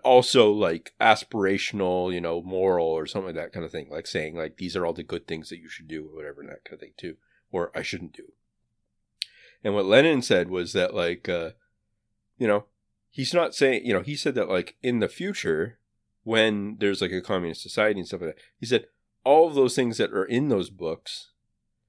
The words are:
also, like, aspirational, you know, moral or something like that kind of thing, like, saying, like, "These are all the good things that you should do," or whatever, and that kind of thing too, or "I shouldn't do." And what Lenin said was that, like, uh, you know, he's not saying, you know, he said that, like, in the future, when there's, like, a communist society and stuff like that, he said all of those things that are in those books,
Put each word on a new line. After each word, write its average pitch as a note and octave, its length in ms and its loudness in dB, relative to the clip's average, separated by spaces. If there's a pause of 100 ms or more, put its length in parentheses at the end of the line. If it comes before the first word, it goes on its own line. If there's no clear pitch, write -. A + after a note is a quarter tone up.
also, B2+ 480 8
like, G2 500 -2
aspirational, F#2+ 1120 2
you F2 80 -4
know, E2+ 220 -4
moral F#2 460 2
or D#2+ 180 -2
something F#2 280 -8
like - 20 -12
that E2 160 -8
kind E2 120 -8
of D#2 80 -10
thing, D2 160 -10
like, D2+ 180 -10
saying, D#2 280 -4
like, D#2+ 220 -8
"These F2 200 -8
are F2+ 80 -2
all E2+ 80 -2
the E2+ 100 -10
good E2+ 240 -10
things D#2+ 220 -10
that F2 120 -16
you D#2+ 80 -20
should D#2+ 200 -20
do," D#2 200 -12
or D#2 80 -20
whatever, D2 260 -14
and C#2 80 -18
that - 140 -20
kind - 100 -18
of D#2 60 -20
thing - 160 -20
too, E2+ 200 -14 (340)
or F2 240 -4
"I - 80 -8
shouldn't E2+ 300 -10
do." - 200 -20 (1300)
And G2+ 100 0
what G2+ 120 0
Lenin C3+ 360 6
said F2+ 280 2
was F2+ 220 -4
that, F#2 220 0
like, F2 340 -4
uh, E2+ 220 -4 (880)
you B2 80 0
know, G#2 200 2 (440)
he's C3 240 -6
not E3+ 220 0
saying, C3 280 2
you B2 80 0
know, F#2 100 2
he D3 120 -8
said C#3 220 -4
that, F#2+ 120 0
like, F#2 360 -2
in B2 160 0
the G#2+ 80 2
future, A#2 720 -4 (420)
when G#2+ 560 0
there's, G2+ 240 0
like, F2+ 80 0
a F#2 100 -4
communist F2+ 420 -4
society G#2+ 360 0
and F2 80 -8
stuff F#2 140 -10
like D#2+ 160 -8
that, - 60 -20 (140)
he B2+ 100 -10
said A#2 200 0 (380)
all D#3 240 6
of D3 80 -8
those C3 180 4
things A#2+ 240 0
that A2 140 0
are F#2+ 120 0
in A#2+ 240 0
those F#2+ 220 0
books, F2 640 -10 (560)